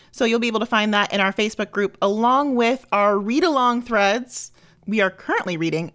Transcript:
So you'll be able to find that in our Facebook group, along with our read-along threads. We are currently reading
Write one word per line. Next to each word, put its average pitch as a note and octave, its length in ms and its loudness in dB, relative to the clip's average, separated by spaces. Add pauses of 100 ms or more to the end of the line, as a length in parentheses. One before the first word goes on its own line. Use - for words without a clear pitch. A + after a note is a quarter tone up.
(120)
So A#3+ 140 -2
you'll A3+ 140 2
be A#3+ 60 0
able A3 140 0
to A3+ 60 -2
find G#3+ 260 0
that G#3 180 2
in G3+ 120 -2
our F#3+ 100 0
Facebook G#3+ 380 -4
group, G3+ 320 -4
along B3 520 2
with A#3+ 380 0
our G3+ 260 2
read-along B3 640 0
threads. A3+ 720 -2 (340)
We G#3 140 0
are F#3+ 100 2
currently F#3+ 460 -4
reading D#3+ 380 -2